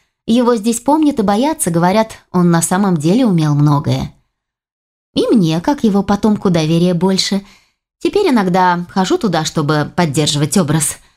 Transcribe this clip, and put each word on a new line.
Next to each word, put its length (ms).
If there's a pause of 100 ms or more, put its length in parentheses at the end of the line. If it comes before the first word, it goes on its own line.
(260)
Его 300
здесь 240
помнят 380
и 40
боятся, 480
говорят, 420 (200)
он 180
на 120
самом 340
деле 300
умел 280
многое. 600 (1000)
И 120
мне, 340
как 240
его 180
потомку, 480
доверия 440
больше. 500 (540)
Теперь 320
иногда 600
хожу 280
туда, 260
чтобы 500
поддерживать 600
образ, 400 (200)